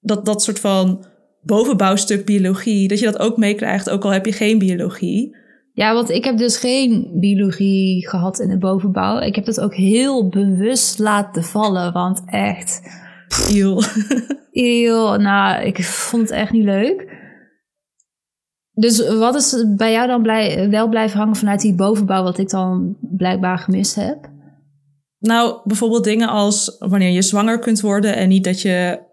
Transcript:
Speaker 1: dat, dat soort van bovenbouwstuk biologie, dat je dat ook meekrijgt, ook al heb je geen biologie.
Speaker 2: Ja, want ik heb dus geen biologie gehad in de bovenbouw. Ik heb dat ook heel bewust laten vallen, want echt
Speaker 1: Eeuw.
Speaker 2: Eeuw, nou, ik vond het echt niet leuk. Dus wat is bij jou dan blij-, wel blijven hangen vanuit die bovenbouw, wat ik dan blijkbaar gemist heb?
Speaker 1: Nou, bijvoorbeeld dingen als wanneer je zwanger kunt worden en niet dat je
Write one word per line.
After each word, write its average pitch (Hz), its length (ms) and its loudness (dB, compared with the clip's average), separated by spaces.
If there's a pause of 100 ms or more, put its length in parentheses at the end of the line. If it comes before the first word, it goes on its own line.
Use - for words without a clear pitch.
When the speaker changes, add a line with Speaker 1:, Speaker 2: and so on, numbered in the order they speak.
Speaker 1:
dat, 208 260 -4
dat 208 160 -2
soort 208 180 -4
van 190 460 0 (360)
bovenbouwstuk 202 840 0
biologie, 196 640 0
dat 202 100 0
je 233 60 0
dat 214 140 0
ook 226 180 0
meekrijgt, 208 540 0
ook 196 140 -4
al 202 60 0
heb 196 160 0
je 220 60 -2
geen 214 260 2
biologie. 185 800 -2 (360)
Speaker 2:
Ja, 220 220 0
want 233 160 0
ik 254 140 -2
heb 262 140 0
dus 240 180 0
geen 254 540 0 (100)
biologie 190 880 0
gehad 185 320 -4
in 170 80 -2
de 190 100 0
bovenbouw. 190 640 0
Ik 220 140 -2
heb 202 100 -2
dat 214 160 -4
ook 202 140 -2
heel 226 540 2
bewust 196 680 0
laten 202 460 0
vallen, 185 480 -2
want 180 340 -2
echt - 540 -4 (680)
Speaker 1:
Eeuw. 196 300 2 (720)
Speaker 2:
Eeuw, 233 640 2
nou, 196 480 2
ik 185 200 -2
vond - 380 -2
het 214 160 -2
echt 202 140 -2
niet 226 120 4
leuk. 208 520 -2 (1600)
Dus 220 360 2
wat 220 260 2
is 254 300 0 (120)
bij 220 160 2
jou 233 140 0
dan 240 160 0
blij-, 214 480 0
wel 220 180 2
blijven 220 300 0
hangen 214 180 0
vanuit 202 240 0
die 208 140 2
bovenbouw, 190 480 2
wat 180 160 -2
ik 190 100 -2
dan 185 520 -2
blijkbaar 185 580 -2
gemist 190 360 -2
heb? 214 360 -6 (880)
Speaker 1:
Nou, 233 460 2
bijvoorbeeld 220 400 0
dingen 220 240 2
als 208 500 0
wanneer 185 320 2
je 180 120 4
zwanger 208 360 2
kunt 226 220 0
worden 208 360 0
en 190 120 2
niet 190 160 4
dat 185 180 -2
je 180 500 -2